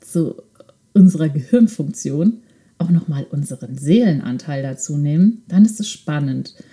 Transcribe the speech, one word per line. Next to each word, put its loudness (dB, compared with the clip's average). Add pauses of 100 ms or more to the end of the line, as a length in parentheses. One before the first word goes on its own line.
zu -4 (520)
unserer 6
Gehirnfunktion 0 (380)
auch -2
nochmal 0
unseren -8
Seelenanteil 0
dazu -8
nehmen, 0
dann 4
ist 0
es -8
spannend, -6 (180)